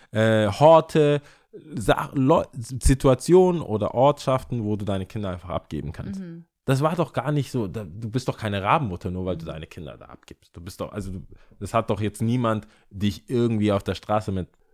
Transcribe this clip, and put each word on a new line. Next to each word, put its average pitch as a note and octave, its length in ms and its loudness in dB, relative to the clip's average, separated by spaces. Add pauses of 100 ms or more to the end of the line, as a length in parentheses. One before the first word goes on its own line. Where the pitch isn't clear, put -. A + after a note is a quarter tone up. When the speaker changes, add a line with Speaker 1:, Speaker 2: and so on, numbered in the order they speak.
(120)
Speaker 1:
äh, A2 360 4
Horte, D3+ 760 6 (540)
Sa-, C#3+ 380 -2
Leu-, C#3+ 300 4 (100)
Situationen C#3+ 1080 4
oder G#2 320 -2
Ortschaften, C3 720 0
wo G#2 100 0
du G2+ 100 -6
deine F#2+ 200 -4
Kinder G2+ 240 -8
einfach F2+ 200 -10
abgeben D2+ 420 -6
kannst. G3 280 -10
Speaker 2:
Mhm. E3+ 260 -14 (200)
Speaker 1:
Das C3+ 160 2
war D#3 140 0
doch E3 180 -2
gar C3 180 -2
nicht D3 200 -2
so, A2+ 160 -2
da, G#2+ 180 -8
du G#2 240 -10
bist B2+ 180 -4
doch C3 100 -2
keine G2+ 260 -4
Rabenmutter, G#2 480 0
nur F2+ 140 -4
weil F2+ 120 -2
du E2 80 -12
Speaker 2:
Mhm. D#2 40 -12
Speaker 1:
deine D#2 180 -12
Kinder C2+ 300 -16
da - 80 -20
abgibst. - 520 -20
Du E2+ 40 -16
bist F2 200 -12
doch, E2 100 -8
also G2 200 -8
du, F#2+ 100 -10 (380)
das G2+ 160 -8
hat A2 160 0
doch G2 100 -2
jetzt G#2+ 200 -4
niemand A2+ 460 0 (220)
dich G2+ 400 -4
irgendwie A#2 420 2
auf G2 120 0
der G2 120 -4
Straße G#2+ 360 -2
mit F#2 160 -4 (260)